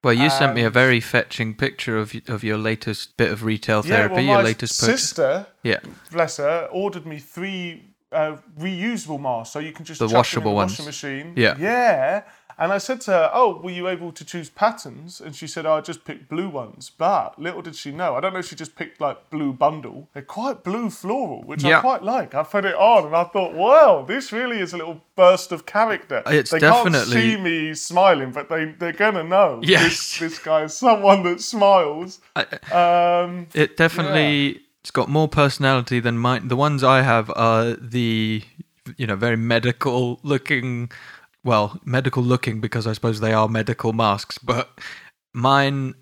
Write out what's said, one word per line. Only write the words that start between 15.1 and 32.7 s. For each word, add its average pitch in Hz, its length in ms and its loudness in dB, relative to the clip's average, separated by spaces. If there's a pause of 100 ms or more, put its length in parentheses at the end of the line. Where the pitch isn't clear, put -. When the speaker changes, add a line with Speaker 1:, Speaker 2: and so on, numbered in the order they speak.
Speaker 2:
And 151 160 -16
she 160 120 -14
said, 156 180 -10
"Oh, 156 140 2
I - 20 -4
just 156 240 -14
picked 147 240 -16
blue 180 220 -6
ones." 127 400 -14
But 165 480 -2
little 170 240 -10
did 156 120 -16
she 143 160 -14
know, 151 260 -4
I 135 40 -2
don't 185 140 -4
know 185 60 -6
if - 80 -10
she 160 80 -16
just 151 200 -16
picked, - 240 -14
like, 143 300 -6
blue 147 240 -6
bundle. 143 580 -4
They're 143 80 -14 (200)
quite 262 220 -6
blue 214 280 -6
floral, 202 520 -8
which 147 220 -8
I 156 60 2
Speaker 1:
Yeah. 160 100 4
Speaker 2:
quite 254 220 0
like. 202 320 -4
I 147 80 -2
put 196 240 -2
it 185 80 -2
on 202 320 6
and 156 100 -2
I 175 80 2
thought, 175 300 -4
"Wow, 190 520 6
this 254 240 -6
really 233 300 -4
is 175 140 -6
a - 20 -8
little 165 240 -10 (160)
burst 185 360 6
of 160 120 -8
character." 202 640 -2
Speaker 1:
It's 147 240 2
Speaker 2:
They 165 80 2
Speaker 1:
definitely 156 640 4
Speaker 2:
can't 220 160 2
see 190 40 -6
me 160 300 -2
smiling, 160 580 2
but 139 200 -10
they, 160 140 -2 (140)
they're 170 140 -6
gonna 196 320 0
know 170 380 2
Speaker 1:
Yes. 165 220 6
Speaker 2:
this, - 340 -2
this 160 200 -6
guy 156 260 0
is 156 120 -10
someone 202 460 6
that 175 180 -2
smiles. 185 800 2 (160)
Speaker 1:
I, - 60 -2 (340)